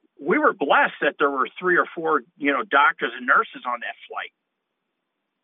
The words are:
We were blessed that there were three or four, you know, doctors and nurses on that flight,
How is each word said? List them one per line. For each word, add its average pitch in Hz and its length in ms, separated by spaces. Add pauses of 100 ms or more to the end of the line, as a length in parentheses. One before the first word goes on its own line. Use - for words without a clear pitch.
(220)
We 170 160
were 302 140
blessed 202 500
that 147 180
there 143 120
were 131 160 (100)
three 180 200
or 139 80 (100)
four, 156 280 (140)
you 143 140
know, 131 120
doctors 143 520
and 123 100
nurses 139 400
on 120 140
that 104 160 (140)
flight, 98 220 (1120)